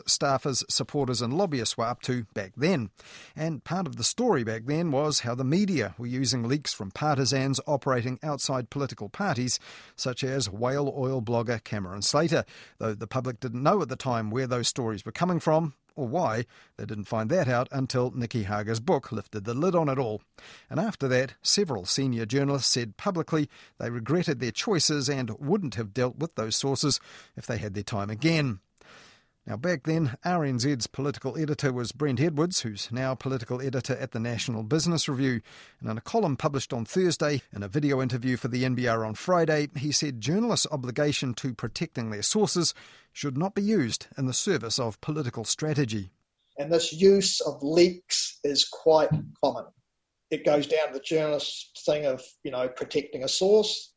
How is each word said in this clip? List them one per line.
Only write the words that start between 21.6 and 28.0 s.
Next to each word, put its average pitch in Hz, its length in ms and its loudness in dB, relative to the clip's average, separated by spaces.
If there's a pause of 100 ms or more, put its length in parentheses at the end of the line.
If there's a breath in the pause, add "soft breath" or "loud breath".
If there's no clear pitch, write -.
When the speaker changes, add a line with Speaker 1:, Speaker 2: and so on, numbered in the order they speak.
Speaker 1:
senior 123 400 0
journalists 139 440 2
said 117 280 -2
publicly 160 520 0 (280 soft breath)
they 117 120 -4
regretted 120 520 -2
their 120 100 -2
choices 147 580 0
and 131 200 -2 (100)
wouldn't 147 360 0
have 104 180 -6
dealt 127 240 0
with 165 180 -6
those 110 220 -2
sources 139 420 0 (380 loud breath)
if - 100 -12
they 113 120 -4
had 98 160 -6
their 101 80 -4
time 101 260 -4